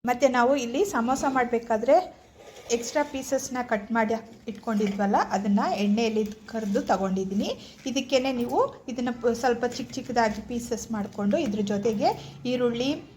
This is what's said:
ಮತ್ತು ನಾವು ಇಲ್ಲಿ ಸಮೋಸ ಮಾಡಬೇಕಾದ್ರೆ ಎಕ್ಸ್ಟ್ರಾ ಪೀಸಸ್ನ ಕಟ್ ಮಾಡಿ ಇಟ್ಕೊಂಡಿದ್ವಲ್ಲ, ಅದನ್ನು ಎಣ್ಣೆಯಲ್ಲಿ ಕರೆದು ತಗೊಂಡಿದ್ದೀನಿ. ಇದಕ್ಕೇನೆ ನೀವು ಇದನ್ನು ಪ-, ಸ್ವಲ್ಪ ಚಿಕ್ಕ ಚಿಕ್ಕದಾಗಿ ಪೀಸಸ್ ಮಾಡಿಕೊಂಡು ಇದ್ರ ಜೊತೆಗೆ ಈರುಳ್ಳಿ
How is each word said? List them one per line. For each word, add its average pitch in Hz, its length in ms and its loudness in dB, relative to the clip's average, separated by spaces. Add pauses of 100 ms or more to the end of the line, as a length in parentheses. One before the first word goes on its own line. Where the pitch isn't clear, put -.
ಮತ್ತು 247 320 4
ನಾವು 247 180 6 (100)
ಇಲ್ಲಿ 262 180 0 (120)
ಸಮೋಸ 247 280 2 (140)
ಮಾಡಬೇಕಾದ್ರೆ 240 600 4 (760)
ಎಕ್ಸ್ಟ್ರಾ 240 300 0
ಪೀಸಸ್ನ 262 560 -4 (100)
ಕಟ್ 208 220 -2
ಮಾಡಿ 226 240 2 (320)
ಇಟ್ಕೊಂಡಿದ್ವಲ್ಲ, 208 720 0 (140)
ಅದನ್ನು 208 320 2 (140)
ಎಣ್ಣೆಯಲ್ಲಿ 214 460 2 (240)
ಕರೆದು 220 380 -2
ತಗೊಂಡಿದ್ದೀನಿ. 190 640 0 (380)
ಇದಕ್ಕೇನೆ 262 480 0
ನೀವು 240 260 0 (280)
ಇದನ್ನು 247 320 -4
ಪ-, 240 140 2
ಸ್ವಲ್ಪ 240 320 0 (100)
ಚಿಕ್ಕ - 200 -10
ಚಿಕ್ಕದಾಗಿ 226 520 0
ಪೀಸಸ್ 240 440 -6
ಮಾಡಿಕೊಂಡು 208 460 -2
ಇದ್ರ 214 280 -2
ಜೊತೆಗೆ 214 440 0 (360)
ಈರುಳ್ಳಿ 247 440 0 (260)